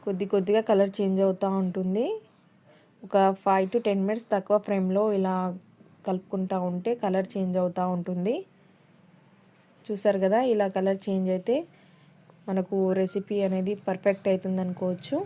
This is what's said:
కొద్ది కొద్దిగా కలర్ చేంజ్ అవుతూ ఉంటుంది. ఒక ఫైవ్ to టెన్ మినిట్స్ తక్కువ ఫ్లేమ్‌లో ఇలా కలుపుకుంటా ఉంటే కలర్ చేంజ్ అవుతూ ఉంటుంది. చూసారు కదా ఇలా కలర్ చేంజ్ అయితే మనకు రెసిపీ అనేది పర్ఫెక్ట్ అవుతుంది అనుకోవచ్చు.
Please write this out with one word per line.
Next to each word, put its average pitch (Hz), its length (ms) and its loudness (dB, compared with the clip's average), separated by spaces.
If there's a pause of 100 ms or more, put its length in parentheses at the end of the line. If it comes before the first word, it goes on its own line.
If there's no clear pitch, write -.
కొద్ది 196 300 -2
కొద్దిగా 208 340 2
కలర్ 196 300 4
చేంజ్ 190 280 0
అవుతూ 190 220 0 (140)
ఉంటుంది. 185 440 -2 (960)
ఒక 190 120 -6 (260)
ఫైవ్ 190 300 2
to 240 140 0
టెన్ 196 200 2
మినిట్స్ 220 280 -4
తక్కువ 202 320 2
ఫ్లేమ్‌లో 196 380 0 (140)
ఇలా 190 160 0 (720)
కలుపుకుంటా 190 500 -2 (120)
ఉంటే 180 220 -4 (100)
కలర్ 190 320 0
చేంజ్ 185 280 -2
అవుతూ 180 220 0 (120)
ఉంటుంది. 180 400 -2 (1500)
చూసారు 202 400 0
కదా 202 140 4 (120)
ఇలా 208 160 2 (100)
కలర్ 196 280 0
చేంజ్ 190 300 0
అయితే 185 200 0 (920)
మనకు 190 320 -2 (220)
రెసిపీ 196 480 -2
అనేది 190 280 -2 (120)
పర్ఫెక్ట్ 196 440 0
అవుతుంది 185 340 0
అనుకోవచ్చు. 185 600 -4